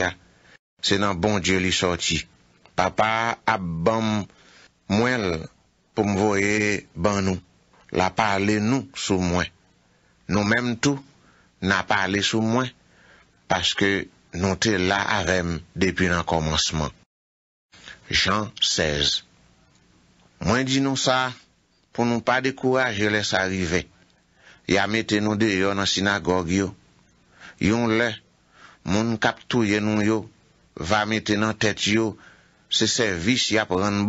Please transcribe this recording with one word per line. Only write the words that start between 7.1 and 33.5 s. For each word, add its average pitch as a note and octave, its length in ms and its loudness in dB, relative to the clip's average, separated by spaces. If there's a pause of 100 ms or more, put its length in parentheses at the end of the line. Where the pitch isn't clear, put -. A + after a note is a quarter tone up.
nou. F#2+ 160 -2 (540)
L'a F#2 160 0
pale G#2 500 0
nou A#2 240 0 (140)
sou F#2 240 -2
mwen. F2 260 0 (800)
Nou G2 160 0
menm A#2 380 0
tou, C#3+ 160 2 (640)
n'a F#2 240 0
pale G2 400 0
sou A2 160 0
mwen A#2+ 260 0 (840)
paske F#2+ 580 0 (260)
nou F2+ 240 0
te A2 180 2
la F#2 220 2 (180)
avè F#2 300 0
m E2+ 60 -2 (260)
depi F2+ 320 0
nan F2 160 0
konmansman. D#2 640 0 (1200)
Jan G2 400 0 (100)
16, - 600 0 (1160)
mwen B2 260 0
di C3+ 160 0
nou C3+ 160 0
sa B2+ 340 0 (640)
pou A#2+ 120 0
nou A#2+ 200 0
pa B2 160 2
dekouraje. B2+ 680 0
Lè G#2+ 160 2
sa F#2+ 240 0
rive, F2+ 340 -2 (840)
y'a G2 240 2
mete G#2+ 320 0
nou G#2+ 160 0
deyò G2 360 2
nan G2 160 0
sinagòg F#2 640 0
yo. G2 180 0 (920)
Yon A2+ 340 2
lè, A#2 160 0 (720)
moun A2 380 0
k'ap - 240 0
touye G#2+ 360 2
nou G#2+ 220 2
yo G#2+ 200 0 (520)
va G#2+ 300 0
mete G#2+ 320 0
nan G#2+ 180 0
tèt G#2 320 -2
yo A2 240 2 (580)
se A2+ 200 2
sèvis G#2+ 640 0